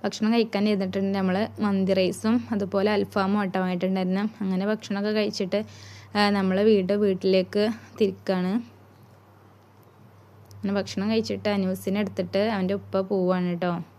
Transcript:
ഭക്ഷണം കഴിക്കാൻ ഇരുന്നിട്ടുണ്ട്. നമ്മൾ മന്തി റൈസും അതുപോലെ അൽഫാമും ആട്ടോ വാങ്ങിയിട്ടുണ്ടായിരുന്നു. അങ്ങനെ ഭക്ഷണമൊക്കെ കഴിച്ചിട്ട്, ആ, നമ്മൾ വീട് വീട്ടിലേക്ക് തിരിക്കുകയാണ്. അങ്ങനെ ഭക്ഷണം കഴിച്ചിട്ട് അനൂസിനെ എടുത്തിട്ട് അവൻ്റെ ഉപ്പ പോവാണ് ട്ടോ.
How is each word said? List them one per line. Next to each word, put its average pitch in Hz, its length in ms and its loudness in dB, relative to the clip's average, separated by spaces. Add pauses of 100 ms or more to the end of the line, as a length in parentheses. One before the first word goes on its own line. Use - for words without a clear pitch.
ഭക്ഷണം 208 300 -2
കഴിക്കാൻ 220 360 2
ഇരുന്നിട്ടുണ്ട്. 196 480 0
നമ്മൾ 190 180 2 (280)
മന്തി 196 340 2
റൈസും 190 380 2 (180)
അതുപോലെ 202 420 0
അൽഫാമും 196 460 0
ആട്ടോ 190 220 -2
വാങ്ങിയിട്ടുണ്ടായിരുന്നു. 185 600 0 (200)
അങ്ങനെ 190 260 -2
ഭക്ഷണമൊക്കെ 214 480 -4
കഴിച്ചിട്ട്, 208 420 -2 (580)
ആ, 208 40 4 (160)
നമ്മൾ 190 200 2 (120)
വീട് 196 240 4 (100)
വീട്ടിലേക്ക് 190 600 2 (360)
തിരിക്കുകയാണ്. 190 540 0 (2000)
അങ്ങനെ 202 220 -6
ഭക്ഷണം 196 340 -4
കഴിച്ചിട്ട് 214 440 -2
അനൂസിനെ 190 480 -2
എടുത്തിട്ട് 196 380 -2 (140)
അവൻ്റെ 190 240 0
ഉപ്പ 196 300 -2
പോവാണ് 180 500 2
ട്ടോ. 175 120 0 (280)